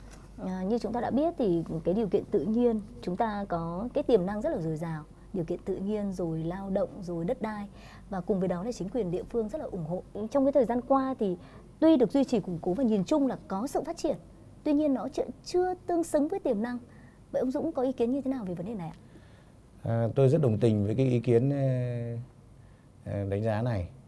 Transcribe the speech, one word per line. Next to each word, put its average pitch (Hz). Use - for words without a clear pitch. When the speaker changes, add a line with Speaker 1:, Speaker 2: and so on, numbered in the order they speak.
Speaker 1:
À, 185
như 226
chúng 220
ta 233
đã 202
biết 302
thì 175
cái 170
điều 220
kiện 202
tự 202
nhiên, 220
chúng 185
ta 208
có 175
cái 294
tiềm 214
năng 208
rất 294
là 254
dồi 160
dào, 160
điều 170
kiện 175
tự 196
nhiên 202
rồi 165
lao 190
động 196
rồi 170
đất 262
đai, 208
và 185
cùng 190
với 185
đó 180
là 240
chính 190
quyền 196
địa 175
phương 220
rất 311
là 294
ủng 175
hộ. 175
Trong 269
cái 277
thời 269
gian 240
qua 269
thì 185
tuy 320
được 247
duy 277
trì, 247
củng 180
cố 180
và 269
nhìn 214
chung 277
là 202
có 208
sự -
phát 330
triển, 254
tuy 302
nhiên 285
nó 226
chưa, -
chưa 359
tương 339
xứng 302
với 392
tiềm 214
năng. 240
Vậy -
ông 254
Dũng 302
có 262
ý 262
kiến 240
như 277
thế 262
nào 254
về 180
vấn 165
đề 226
này 170
ạ? 160
Speaker 2:
À, 113
tôi 135
rất 156
đồng 110
tình 107
với 107
cái 131
ý 123
kiến, 120
ờ, 123
ờ, 101
đánh 101
giá 110
này. 107